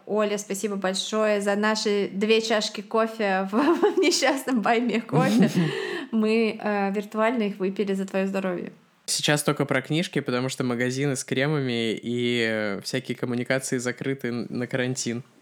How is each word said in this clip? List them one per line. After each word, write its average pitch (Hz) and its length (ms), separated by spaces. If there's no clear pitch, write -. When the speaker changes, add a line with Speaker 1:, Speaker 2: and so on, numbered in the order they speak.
Speaker 1:
Оля, 208 300
спасибо 202 400
большое 202 640
за 202 140
наши 208 580
две 220 300
чашки 214 380
кофе 208 680
в, 208 60
<laughs> 320 380
в - 40
несчастном 277 600
Buy 226 200
Me 226 260
Coffee. 190 440
Speaker 2:
<laughs> 294 260
Speaker 1:
Мы, 220 500
э, 202 320
виртуально 214 520
их 202 140
выпили 196 360
за 190 120
твоё 190 200
здоровье. 190 460
Speaker 2:
Сейчас - 360
только 147 220
про 135 160
книжки, 147 400
потому 127 280
что 131 160
магазины 127 520
с - 80
кремами 131 680
и, 120 520
э, 107 360
всякие 127 340
коммуникации 127 600
закрыты 127 500
н-, 117 220
на 120 160
карантин. 123 560